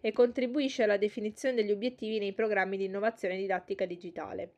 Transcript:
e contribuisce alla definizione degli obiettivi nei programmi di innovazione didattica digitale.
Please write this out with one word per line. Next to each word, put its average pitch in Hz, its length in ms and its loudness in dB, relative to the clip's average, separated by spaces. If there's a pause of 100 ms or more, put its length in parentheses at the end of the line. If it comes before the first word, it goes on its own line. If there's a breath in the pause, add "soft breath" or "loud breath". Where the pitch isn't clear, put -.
e 220 100 -2
contribuisce 247 720 2
alla 208 140 4
definizione 214 580 -2
degli 208 160 2
obiettivi 220 480 -2
nei 196 140 -2
programmi 196 440 0
di 196 60 -2
innovazione 196 540 -2
didattica 190 480 -2
digitale. 175 720 -8